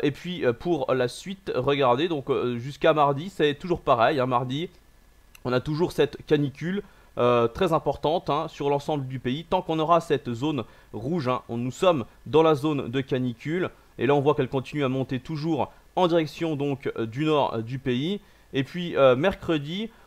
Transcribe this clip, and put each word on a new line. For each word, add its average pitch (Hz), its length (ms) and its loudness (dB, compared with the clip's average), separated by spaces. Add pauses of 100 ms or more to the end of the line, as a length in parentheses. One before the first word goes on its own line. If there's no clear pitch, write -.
et 147 80 2
puis, 175 340 -6
euh, - 100 4
pour 160 380 -2
la 127 160 2
suite, - 460 -10
regardez, 135 540 2
donc, 143 240 -4
euh, 123 260 0
jusqu'à 143 360 2
mardi, 143 360 2
c'est 151 240 0
toujours 170 280 -4
pareil, 131 380 4
hein, 123 60 2
mardi, 131 460 -2 (720)
on 123 80 0
a 127 60 4
toujours 151 320 -2
cette - 340 0
canicule, 151 560 0 (380)
euh, 120 280 4
très 165 260 0
importante, 151 580 -2
hein, 151 160 -2
sur 143 240 -2
l'ensemble 143 340 -2
du 131 140 -8
pays. 131 240 -4
Tant 185 180 0
qu'on 160 160 -2
aura 160 240 4
cette 131 320 -2
zone 131 300 -2 (280)
rouge, 127 360 -4
hein, 127 220 -2
on, 117 80 -4
nous 123 140 -4
sommes 170 340 2 (200)
dans 143 160 4
la 160 140 6
zone 139 340 -4
de 131 120 -2
canicule. 135 680 -4 (300)
Et 113 80 0
là, 143 80 4
on 143 60 2
voit 143 120 2
qu'elle 135 160 -2
continue 143 340 -6
à 131 60 0
monter 131 300 -4
toujours 151 520 -4 (240)
en 180 120 4
direction 160 480 0
donc, 139 420 -4
euh, 113 80 -2
du 120 200 -6
nord, 147 280 2
euh, 113 80 -4
du 120 160 -10
pays. 135 440 -4 (320)
Et 135 100 -2
puis, 175 340 -8
euh, 131 180 8
mercredi, 175 760 -2 (160)